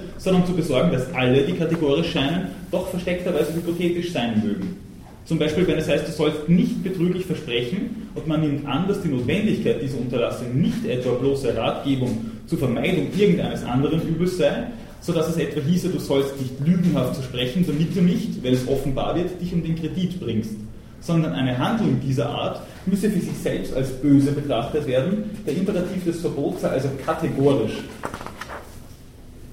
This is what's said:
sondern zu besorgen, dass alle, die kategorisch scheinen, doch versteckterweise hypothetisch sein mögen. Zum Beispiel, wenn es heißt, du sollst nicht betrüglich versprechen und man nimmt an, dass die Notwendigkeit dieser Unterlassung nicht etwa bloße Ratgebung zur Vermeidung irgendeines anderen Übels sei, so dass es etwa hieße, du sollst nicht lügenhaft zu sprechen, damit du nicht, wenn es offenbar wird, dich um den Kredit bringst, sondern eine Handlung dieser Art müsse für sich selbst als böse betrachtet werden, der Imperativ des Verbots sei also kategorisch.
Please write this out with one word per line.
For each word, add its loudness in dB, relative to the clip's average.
sondern 4
zu 0
besorgen, 4
dass 0
alle, 6
die 0
kategorisch 2
scheinen, 0
doch -2
versteckterweise 0
hypothetisch -2
sein 0
mögen. -4
Zum 0
Beispiel, 2
wenn 2
es -2
heißt, 2
du -4
sollst 0
nicht 4
betrüglich 0
versprechen -4
und -8
man 2
nimmt 0
an, 0
dass 0
die 0
Notwendigkeit 0
dieser -4
Unterlassung -2
nicht 0
etwa 0
bloße 0
Ratgebung 0
zur 0
Vermeidung 0
irgendeines 4
anderen 2
Übels 0
sei, 2
so -2
dass 2
es 0
etwa -2
hieße, 2
du 0
sollst 0
nicht -4
lügenhaft 4
zu -4
sprechen, 0
damit 0
du 4
nicht, 2
wenn 4
es 2
offenbar 0
wird, -2
dich -4
um 0
den -2
Kredit -2
bringst, -2
sondern 2
eine 0
Handlung 2
dieser 0
Art -4
müsse 2
für 0
sich -4
selbst -4
als 0
böse 6
betrachtet 0
werden, 0
der -2
Imperativ -2
des -2
Verbots -2
sei 0
also 0
kategorisch. 2